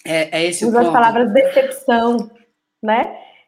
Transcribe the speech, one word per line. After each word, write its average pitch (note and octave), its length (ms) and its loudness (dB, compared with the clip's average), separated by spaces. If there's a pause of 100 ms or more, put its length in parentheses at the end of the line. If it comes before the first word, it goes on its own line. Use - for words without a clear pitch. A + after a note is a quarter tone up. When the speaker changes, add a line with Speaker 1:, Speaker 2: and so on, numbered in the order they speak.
Speaker 1:
É, D#3+ 360 -4
é E3 60 0
esse F3 180 -4
o A#3 40 0
Speaker 2:
Usa A#3 120 2
as A#3+ 60 4
Speaker 1:
ponto. - 80 -2
Speaker 2:
palavras A#3 380 2
decepção, A#3+ 960 0 (520)
né? A#3 340 -2 (320)